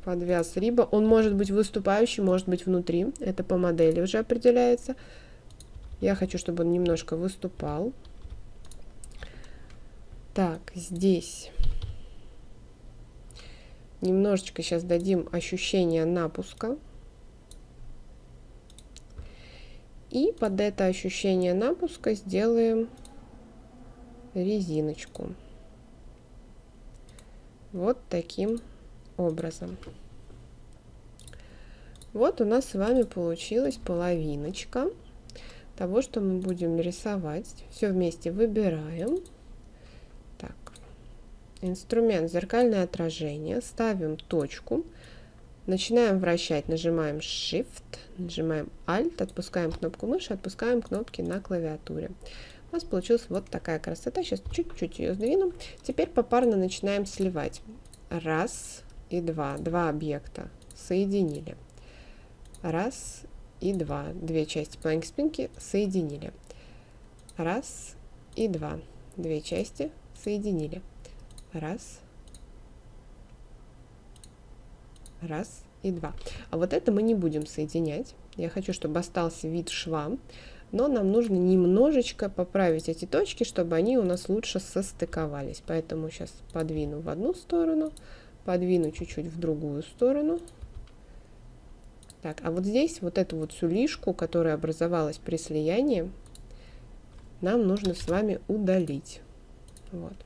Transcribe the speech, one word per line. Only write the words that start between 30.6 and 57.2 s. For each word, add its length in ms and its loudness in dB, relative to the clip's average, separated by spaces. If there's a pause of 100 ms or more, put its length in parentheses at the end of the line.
Вот 300 4
у 40 6
нас 200 4
с 80 -12
вами 300 4
получилась 760 0
половиночка 1120 -2 (880)
того, 240 2
что 180 -2
мы 200 2
будем 400 0
рисовать. 920 -4
Всё 180 0
вместе 420 0
выбираем. 880 2 (1160)
Так. 180 -12 (1040)
Инструмент — 720 2
зеркальное 520 4
отражение. 760 -2
Ставим 540 0
точку. 720 -2 (800)
Начинаем 540 4
вращать. 480 2
Нажимаем 500 2
Shift, 840 -4 (180)
нажимаем 520 -2 (160)
Alt, 380 0
отпускаем 480 -2
кнопку 340 -4
мыши, 280 0
отпускаем 480 0
кнопки 400 -4
на 180 -2
клавиатуре. 720 -4 (600)
У 40 -6
нас 80 -2
получилась 460 2
вот 200 -4
такая 300 -4
красота. 440 -4
Щас 180 -4 (100)
чуть-чуть 480 -4
её 140 0
сдвину. 400 2 (300)
Теперь 260 0
попарно 460 4
начинаем 500 0
сливать. 560 -2 (480)